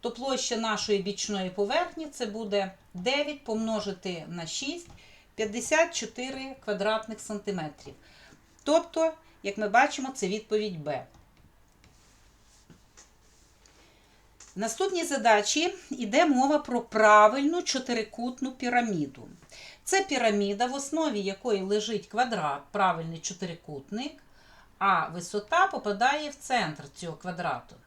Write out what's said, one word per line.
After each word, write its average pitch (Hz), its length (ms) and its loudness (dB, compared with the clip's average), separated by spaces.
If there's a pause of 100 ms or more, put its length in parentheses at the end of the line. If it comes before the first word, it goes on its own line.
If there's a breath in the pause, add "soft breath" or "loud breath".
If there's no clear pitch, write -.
то 240 100 -4
площа 240 460 -2
нашої 214 420 0
бічної 190 500 -4
поверхні — 302 640 -2
це 247 120 -6
буде 202 460 -2 (220)
дев'ять 285 500 -2
помножити 202 840 -4
на 170 200 -8
шість, 302 400 -8 (480 loud breath)
п'ятдесят 247 600 0
чотири 262 600 -8 (100)
квадратних 214 540 -2
сантиметрів. 185 760 -8 (680 loud breath)
Тобто, 320 500 2 (300 soft breath)
як 202 140 -4
ми 208 120 -2
бачимо, 262 460 4
це 202 120 -4
відповідь 208 560 -4
Б. 139 220 -6 (3500 soft breath)
В 185 40 -8
наступній 339 440 0
задачі 247 720 2 (140 loud breath)
йде 247 360 2
мова 277 340 4
про 240 220 -2
правильну 220 800 8
чотирикутну 247 880 -4
піраміду. 214 760 -2 (560 loud breath)
Це 381 200 2
піраміда, 214 600 2
в 247 80 -4
основі 277 480 -2
якої 196 400 -2
лежить 208 460 -2
квадрат, 190 540 -2 (100)
правильний 165 480 0
чотирикутник, 170 1040 -10 (540 soft breath)
а 185 300 2
висота 208 600 0
попадає 269 640 0
в 285 60 -14
центр 185 480 -4 (120)
цього 165 220 -10
квадрату. 170 580 -8 (100)